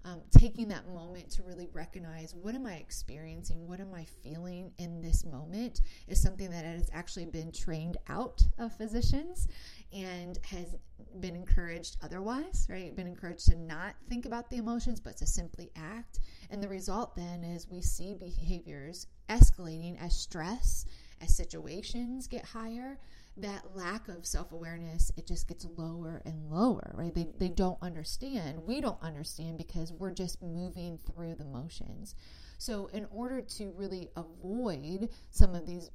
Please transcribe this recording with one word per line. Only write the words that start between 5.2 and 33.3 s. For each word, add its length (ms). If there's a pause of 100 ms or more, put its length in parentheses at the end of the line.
moment 560 (260)
is 140
something 300
that 120
has 300
actually 320
been 260
trained 460 (100)
out 340 (180)
of 180
physicians 720 (420)
and 540
has 320 (420)
been 160
encouraged 680
otherwise, 680
right? 260
Been 120
encouraged 400
to 100
not 380 (120)
think 180
about 240
the 60
emotions, 460
but 160
to 100
simply 480
act. 460 (280)
And 140
the 60
result 480
then 260
is 240
we 140
see 320
behaviors 960 (200)
escalating 720
as 140
stress, 680 (360)
as 140
situations 920
get 200
higher. 520 (400)
That 360
lack 360
of 160
self-awareness, 880
it 100
just 220
gets 180 (120)
lower 480
and 260
lower, 420
right? 220
They, 120 (100)
they 100
don't 340
understand. 840
We 160
don't 200
understand 560
because 360
we're 180
just 300
moving 560
through 380
the 100
motions. 680 (420)
So 300
in 240
order 300